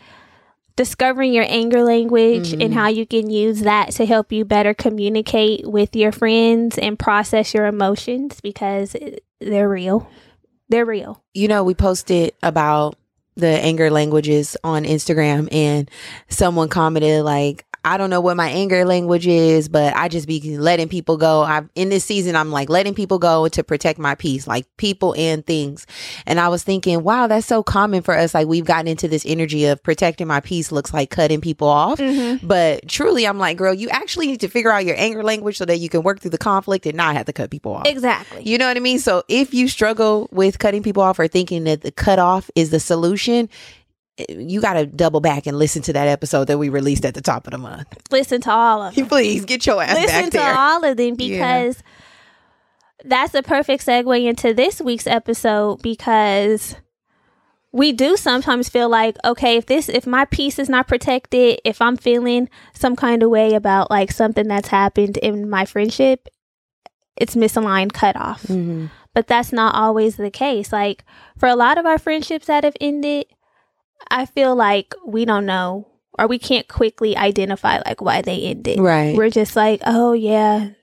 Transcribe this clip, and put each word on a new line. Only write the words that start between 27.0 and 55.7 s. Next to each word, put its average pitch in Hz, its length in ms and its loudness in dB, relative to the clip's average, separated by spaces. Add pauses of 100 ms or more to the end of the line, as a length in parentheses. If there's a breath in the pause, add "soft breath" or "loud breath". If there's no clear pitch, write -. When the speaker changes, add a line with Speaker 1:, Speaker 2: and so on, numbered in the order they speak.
Speaker 2:
"Wow, 233 240 2
that's 220 180 0
so 220 180 2
common 202 380 0
for 165 160 0
us." 165 160 2
Like, 156 140 2
we've 165 180 0
gotten 165 220 0
into 160 200 -4
this 156 180 -2
energy 156 400 -2
of 143 180 0
protecting 170 440 0
my 147 140 0
peace 170 300 -6
looks 143 220 -4
like 143 180 -2
cutting 156 280 2
people 156 300 -2
off. 170 300 2
Speaker 1:
Mm-hmm. 262 460 -2
Speaker 2:
But 170 440 2
truly, 277 380 0
I'm 202 120 -2
like, 175 180 0
"Girl, 190 160 0
you 208 160 -6
actually 330 380 -4
need 262 140 -6
to - 80 -2
figure 226 220 2
out 202 120 0
your 170 140 -2
anger 220 260 -2
language 214 340 -4
so 190 80 -6
that 170 120 0
you 170 120 -6
can 165 120 0
work 190 180 -4
through 175 120 -8
the 165 80 -4
conflict 196 480 -2
and 156 100 -6
not 160 180 0
have 127 120 -4
to 151 60 -8
cut 113 180 -8
people 113 220 -10
off." - 120 -6
Speaker 1:
Exactly. 254 580 -2
Speaker 2:
You 220 140 -2
know 254 100 0
what 247 80 -2
I 247 60 -4
mean? 254 180 0
So 180 300 0
if 262 240 0
you 247 160 2
struggle 214 640 0
with 190 280 0
cutting 208 240 0
people 196 200 0
off 185 160 2
or 165 100 2
thinking 175 360 -2
that 156 160 0
the - 100 -8
cutoff 185 640 2
is 160 160 2
the 160 100 2
solution, 202 680 0 (800 loud breath)
you 165 320 -6
gotta 175 240 0
double 151 340 0
back 147 280 0
and 143 120 -4
listen 151 240 0
to 160 100 -4
that 143 140 0
episode 143 380 0
that 143 120 0
we 147 120 -2
released 139 360 0
at 127 80 -4
the 135 80 -12
top 127 260 -4
of - 40 -16
the 131 60 -10
month. 123 300 -16 (240)
Speaker 1:
Listen 262 300 -2
to 247 100 -4
all 220 300 2
of 190 140 -10
them. 269 100 0
Speaker 2:
<laughs> 220 40 -10
Please, 208 360 0
get 247 200 -4
your 202 160 0
ass - 140 -2
Speaker 1:
Listen 349 280 2
Speaker 2:
back 339 80 -4
Speaker 1:
to - 60 0
Speaker 2:
there. 277 200 2
Speaker 1:
all 311 260 2
of 269 140 0
them 240 220 -2
Speaker 2:
Yeah. 254 80 -4 (420)
Speaker 1:
because - 140 -8 (1200 soft breath)
that's 262 300 -2
a 269 80 -2
perfect 285 420 -2
segue 247 420 2
into 233 260 0
this 277 280 0
week's 240 260 -4
episode 220 720 0